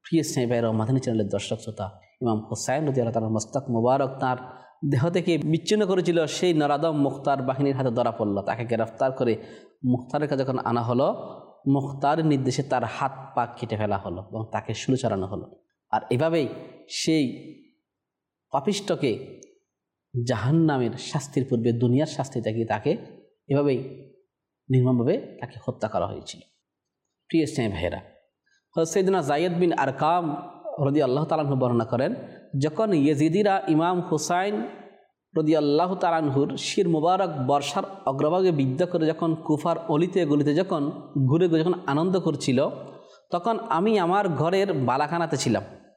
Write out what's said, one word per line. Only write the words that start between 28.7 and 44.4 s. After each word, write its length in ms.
হযরত 120
সাইয়েদনা 340
যায়েদ 320
বিন 200
আরকাম 760
রাদিয়াল্লাহু 400
তাআলা 180
আনহু 120
বর্ণনা 300
করেন, 300
যখন 320
ইয়াজিদিরা 760
ইমাম 340
হুসাইন 600
রাদিয়াল্লাহু 580
তাআলা 220
আনহুর 400
শির 320
মুবারক 400
বর্ষার 360
অগ্রভাগে 460
বিদ্ধ 320
করে 220
যখন 300
কুফার 400
অলিতে 380
গলিতে 300
যখন 360
ঘুরে 200
ঘুরে 120
যখন 140
আনন্দ 340
করছিল, 500
তখন 280
আমি 400
আমার 300
ঘরের 440